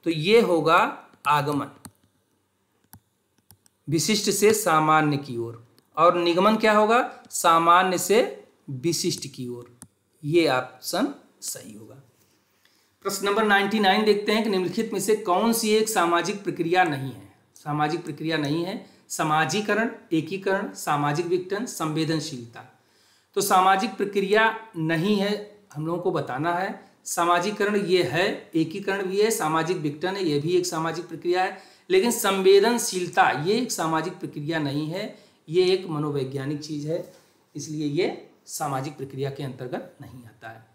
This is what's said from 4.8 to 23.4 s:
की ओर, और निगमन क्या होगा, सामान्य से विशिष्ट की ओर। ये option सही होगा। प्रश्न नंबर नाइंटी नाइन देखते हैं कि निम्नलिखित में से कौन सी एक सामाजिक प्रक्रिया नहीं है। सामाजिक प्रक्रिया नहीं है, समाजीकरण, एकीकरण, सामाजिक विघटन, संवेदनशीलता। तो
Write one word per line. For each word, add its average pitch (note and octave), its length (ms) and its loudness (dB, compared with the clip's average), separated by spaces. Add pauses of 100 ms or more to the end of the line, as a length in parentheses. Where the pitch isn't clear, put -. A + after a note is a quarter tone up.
की A#2+ 200 -8
ओर, A#2 300 -10 (300)
और E3+ 180 6
निगमन F3 420 2
क्या A3 160 4
होगा, A3 580 2
सामान्य E3+ 680 4
से - 460 0 (260)
विशिष्ट D#3 560 -4
की B2+ 220 -12
ओर। A#2+ 300 -14 (460)
ये D#3+ 240 2
option E3+ 680 -2 (260)
सही - 340 -12
होगा। A2 200 -20 (1080)
प्रश्न G3 240 -4
नंबर G#3 180 2
नाइंटी G3+ 360 2
नाइन G#3 240 4
देखते G#3 280 2
हैं A3 120 2
कि A3+ 60 0
निम्नलिखित F#3+ 420 -2
में G3 80 -2
से A3 160 2
कौन G#3 360 0
सी G#3+ 180 0
एक A3 180 2
सामाजिक E3+ 560 0
प्रक्रिया E3+ 400 0
नहीं C3+ 280 -4
है। G2 200 -20 (220)
सामाजिक D3+ 500 -4
प्रक्रिया D#3 320 -6
नहीं D3+ 280 -2
है, G#3+ 220 -10 (220)
समाजीकरण, G3+ 840 0 (220)
एकीकरण, F#3+ 600 -2
सामाजिक D3 540 -2
विघटन, G3 400 -4
संवेदनशीलता। D3+ 1120 -6 (560)
तो G3+ 60 0